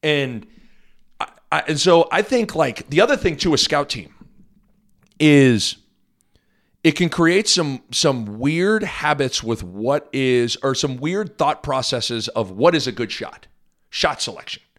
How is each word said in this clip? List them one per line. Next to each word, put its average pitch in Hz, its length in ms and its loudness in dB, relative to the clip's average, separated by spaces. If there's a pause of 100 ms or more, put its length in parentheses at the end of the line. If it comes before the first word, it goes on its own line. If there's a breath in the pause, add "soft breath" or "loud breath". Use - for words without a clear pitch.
And 139 420 -2 (720 soft breath)
I, - 80 -4 (240)
I, 151 160 0
and 151 120 -2
so 170 320 6
I 170 100 0
think, 226 340 0
like, 143 340 -2
the 147 120 4
other 269 140 4
thing, 170 220 -2
too, 170 160 0
a 127 40 2
scout 143 320 0
team 90 240 -10 (1040)
is 139 580 6 (1040)
it 165 100 4
can 170 160 0
create 175 380 2
some, 143 340 -2 (100)
some 113 480 -2
weird 180 440 0
habits 147 600 -2
with 110 200 -4
what 107 500 -4
is, 123 500 0
or 135 120 0
some 135 220 -4
weird 170 400 -6
thought 151 260 -2
processes 120 680 -4
of 104 220 -4
what 143 240 4
is 143 120 0
a 123 40 -6
good 107 200 -6
shot, - 360 -12 (420)
shot - 320 -2
selection. - 420 -12 (160)